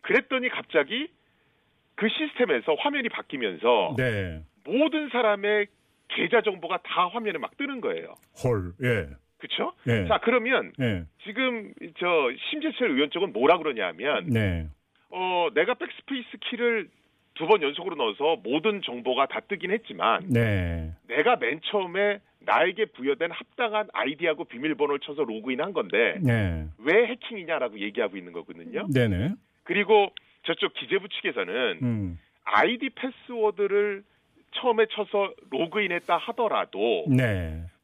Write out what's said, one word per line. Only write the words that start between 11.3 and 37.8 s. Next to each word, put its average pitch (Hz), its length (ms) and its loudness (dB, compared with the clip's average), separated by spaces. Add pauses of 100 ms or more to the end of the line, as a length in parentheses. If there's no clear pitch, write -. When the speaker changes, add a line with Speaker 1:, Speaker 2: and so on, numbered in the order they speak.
Speaker 1:
저 165 320 2 (180)
심재철 285 420 0
의원 143 200 2
쪽은 180 200 0
뭐라 147 280 6
그러냐 127 280 -2
하면 98 400 -2
Speaker 2:
네. 98 400 2 (440)
Speaker 1:
어, 180 420 2
내가 190 220 2
백스페이스 - 540 -8 (200)
키를 233 400 0 (460)
두 160 120 -4
번 202 140 6
연속으로 160 340 -2
넣어서 139 480 2
모든 156 380 0
정보가 131 460 0
다 - 200 -6
뜨긴 - 240 -4
했지만 110 580 0
Speaker 2:
네. 90 600 2 (160)
Speaker 1:
내가 151 300 2
맨 185 260 -2
처음에 202 560 0 (200)
나에게 180 480 2
부여된 143 440 -2
합당한 214 600 -4
아이디하고 170 500 -2
비밀번호를 143 560 -2
쳐서 147 240 -4
로그인한 120 480 -4
건데 113 500 0
Speaker 2:
네. 98 440 2 (140)
Speaker 1:
왜 175 280 4
해킹이냐라고 160 720 -6
얘기하고 101 380 -2
있는 87 160 -12
거거든요. 82 600 -10
Speaker 2:
네네. 120 420 0 (280)
Speaker 1:
그리고 202 480 4 (320)
저쪽 170 300 -2
기재부 180 340 -2
측에서는 107 760 -2
Speaker 2:
음. 104 380 -2 (240)
Speaker 1:
아이디 226 460 2
패스워드를 208 1120 -2 (520)
처음에 226 320 2
쳐서 202 440 -2 (180)
로그인했다 170 680 0
하더라도 117 920 0
Speaker 2:
네. 95 560 2 (200)